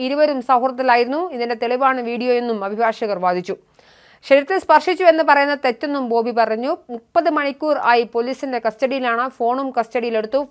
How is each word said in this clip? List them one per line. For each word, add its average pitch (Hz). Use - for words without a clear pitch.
ഇരുവരും 285
സൗഹൃദത്തിലായിരുന്നു. 254
ഇതിന്റെ 240
തെളിവാണ് 254
വീഡിയോയെന്നും 240
അഭിഭാഷകർ 214
വാദിച്ചു. 180
ശരീരത്തിൽ 285
സ്പർശിച്ചു 330
എന്ന് 320
പറയുന്ന 285
തെറ്റെന്നും 269
ബോബി 233
പറഞ്ഞു. 226
മുപ്പത് 311
മണിക്കൂർ 285
ആയി 240
പോലീസിന്റെ 254
കസ്റ്റഡിയിലാണ്. 240
ഫോണും 254
കസ്റ്റഡിയിലെടുത്തു. 226